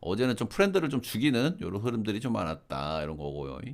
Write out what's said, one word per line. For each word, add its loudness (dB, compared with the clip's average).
어제는 2
좀 -2
프렌드를 4
좀 0
죽이는 2
요런 -4
흐름들이 0
좀 -2
많았다, -2
이런 -6
거고요. -6